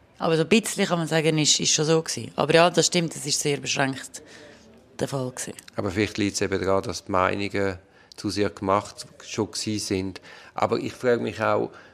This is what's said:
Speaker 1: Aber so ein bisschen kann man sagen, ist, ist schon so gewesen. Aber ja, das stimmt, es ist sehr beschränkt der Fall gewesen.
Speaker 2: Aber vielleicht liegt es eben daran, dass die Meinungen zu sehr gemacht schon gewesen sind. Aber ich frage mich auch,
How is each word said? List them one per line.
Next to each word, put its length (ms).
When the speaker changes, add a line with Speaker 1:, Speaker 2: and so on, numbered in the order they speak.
Speaker 1:
Aber 180
so 60
ein 60
bisschen 380
kann 120
man 100
sagen, 300
ist, 220
ist 120
schon 120
so 180
gewesen. 340
Aber 180
ja, 160
das 160
stimmt, 280
es 120
ist 120
sehr 200
beschränkt 640
der 100
Fall 220
gewesen. 220
Speaker 2:
Aber 160
vielleicht 260
liegt 160
es 60
eben 200
daran, 220
dass 220
die 80
Meinungen 680
zu 140
sehr 200
gemacht 560
schon 280
gewesen 260
sind. 420
Aber 240
ich 160
frage 280
mich 180
auch, 300